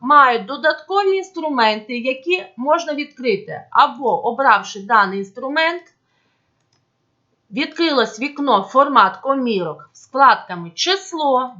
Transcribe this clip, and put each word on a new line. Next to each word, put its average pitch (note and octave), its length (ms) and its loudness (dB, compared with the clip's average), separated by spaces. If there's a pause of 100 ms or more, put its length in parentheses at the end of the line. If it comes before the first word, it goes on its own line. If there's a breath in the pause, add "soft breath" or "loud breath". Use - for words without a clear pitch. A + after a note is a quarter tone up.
мають B3+ 440 4
додаткові F4+ 720 -2
інструменти, B3+ 800 -2
які C4+ 480 -4 (120)
можна D4+ 360 0
відкрити, A3+ 680 -6 (100)
або, A#3+ 540 0
обравши A#3+ 540 0
даний G3 400 0
інструмент, D4 640 -4 (1700)
відкрилось C#4+ 680 -2
вікно C#4 440 0
«Формат B3 540 2
комірок» A#3 760 -4
з - 140 -20
вкладками F#3 680 2
«Число», D4 840 -2